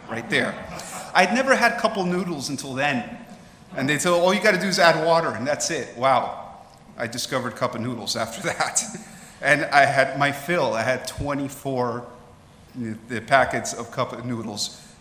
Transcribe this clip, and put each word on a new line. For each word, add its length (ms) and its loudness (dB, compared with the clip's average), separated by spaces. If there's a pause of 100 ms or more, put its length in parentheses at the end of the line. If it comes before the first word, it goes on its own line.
right 220 -8
there. 240 2 (580)
I'd 220 6
never 220 4
had 220 2
cup 180 0
of 100 0
noodles 420 -2
until 260 -6
then. 440 -2 (580)
And 120 -2
they 100 2
said, 140 2
"All 200 4
you 80 2
gotta 200 4
do 80 -2
is 100 0
add 260 6
water, 260 4
and 140 -4
that's 260 -2
it." 260 -6
Wow. 400 2 (600)
I 120 -4
discovered 480 -4
cup 180 -2
of 60 -6
noodles 340 -4
after 280 -4
<laughs> 60 -4
that. 360 -2 (580)
And 220 2
I 200 6
had 320 2
my 140 2
fill. 440 0
I 80 -2
had 260 -2
twenty-four 960 -4 (1040)
the 140 -6
packets 500 2
of 180 -10
cup 220 -4
of 120 -10
noodles 560 -6 (200)